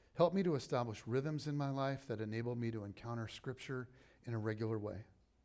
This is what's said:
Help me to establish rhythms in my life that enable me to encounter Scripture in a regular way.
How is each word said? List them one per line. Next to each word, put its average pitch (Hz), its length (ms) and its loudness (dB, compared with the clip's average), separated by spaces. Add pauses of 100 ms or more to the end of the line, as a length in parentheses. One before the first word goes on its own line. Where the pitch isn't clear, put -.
(160)
Help 170 180 6
me 196 80 4
to 170 140 4
establish 120 500 0
rhythms 139 400 0
in 147 100 0
my 143 140 2
life 135 380 0
that 107 120 -2
enable 113 360 0
me 117 160 0
to 110 100 -4
encounter 113 460 -6
Scripture 127 600 -6 (380)
in 120 80 -2
a 110 40 2
regular 110 380 0
way. 101 280 -4 (400)